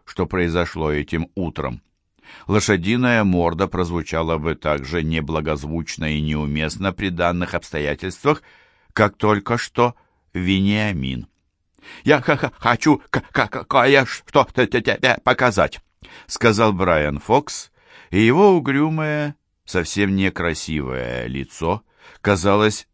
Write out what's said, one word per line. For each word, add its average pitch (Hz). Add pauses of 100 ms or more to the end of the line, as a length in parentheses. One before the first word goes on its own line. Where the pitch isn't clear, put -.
что -
произошло 85
этим 78
утром. 73 (640)
Лошадиная 107
морда 87
прозвучала 82
бы 78
так 73
же 78
неблагозвучно 78
и 73
неуместно 76
при 98
данных 87
обстоятельствах, 82 (500)
как 104
только 107
что 120 (360)
Вениамин. 95 (760)
"Я 139
х-, 143
х-, 131
хочу 123
к-, 127
к-, -
к-, -
кое-что 135
т-, 123
т-, 123
тебе 120
показать". 117 (460)
Сказал 110
Брайан 78
Фокс, - (400)
и 95
его 175
угрюмое, 151 (280)
совсем 95
некрасивое 71
лицо, 69 (380)
казалось, 101